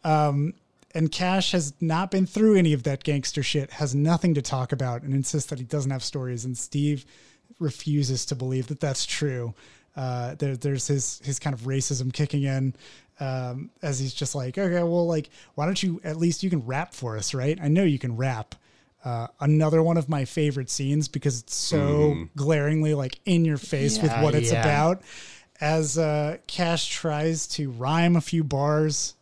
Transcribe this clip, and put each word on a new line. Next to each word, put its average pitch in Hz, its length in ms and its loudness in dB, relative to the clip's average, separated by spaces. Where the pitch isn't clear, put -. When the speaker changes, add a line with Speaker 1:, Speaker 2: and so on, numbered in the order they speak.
Speaker 1:
Um, 151 520 2
and 160 200 0
Cash 185 400 0
has 151 280 0
not 170 300 0
been 190 160 2
through 214 300 6
any 170 160 6
of 135 100 0
that 135 220 -4
gangster 143 400 -2
shit, 139 300 -2
has 135 200 -2
nothing 160 400 4
to 139 80 0
talk 127 300 -4
about, 123 300 -4
and 139 120 -4
insists 139 360 -2
that 135 100 -6
he 127 40 -8
doesn't 139 280 -2
have 127 100 -4
stories. 123 420 -6
And 127 140 -6
Steve 147 460 -2
refuses 143 640 -2
to - 80 -4
believe 127 320 -4
that 147 140 -8
that's 139 260 -2
true. 123 480 -4
Uh, 123 400 -6
there, 139 240 -4
there's 139 300 -2
his, 139 360 -2
his 139 140 -4
kind 143 160 -4
of 113 80 -10
racism 131 500 -2
kicking 147 300 -2
in, 135 320 0
um, 131 520 -6
as 143 180 -6
he's 135 140 -4
just - 220 -6
like, 127 240 -6
"Okay, 175 240 0
well, 170 240 2
like, 160 240 -2
why 147 100 -2
don't 185 180 0
you, 180 220 -2
at 160 140 -6
least 170 240 2
you 190 80 0
can 139 160 0
rap 139 260 -4
for 113 240 -6
us, 104 160 -4
right? 143 300 0
I 147 60 0
know 170 140 4
you 147 160 2
can 120 160 -4
rap." 120 400 -4
Uh, 117 260 -6
another 151 420 4
one 165 140 2
of 151 100 0
my 139 200 -2
favorite 143 420 -2
scenes 143 400 0
because 127 320 -2
it's - 140 -12
so - 240 0
Speaker 2:
Mm. 147 580 2
Speaker 1:
glaringly, 151 560 2
like, 139 320 -4
in 170 220 4
your 151 100 2
face 143 460 0
with 151 80 4
Speaker 3:
Yeah, 117 120 4
Speaker 1:
what 147 120 4
it's 117 180 4
Speaker 3:
yeah. 117 80 4
Speaker 1:
about. 151 400 4
As, 151 340 2
uh, 151 400 0
Cash 170 420 0
tries 156 600 0
to 139 220 -4
rhyme 160 460 4
a 160 40 6
few 165 240 0
bars 147 760 0